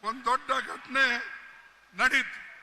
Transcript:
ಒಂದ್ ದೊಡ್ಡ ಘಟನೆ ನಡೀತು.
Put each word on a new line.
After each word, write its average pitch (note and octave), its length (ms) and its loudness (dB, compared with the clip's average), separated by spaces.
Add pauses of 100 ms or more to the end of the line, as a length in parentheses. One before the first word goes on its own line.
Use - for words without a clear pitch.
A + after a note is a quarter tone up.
ಒಂದ್ B3+ 220 -6
ದೊಡ್ಡ C4 280 2
ಘಟನೆ B3+ 640 0 (760)
ನಡೀತು. B3+ 520 2 (160)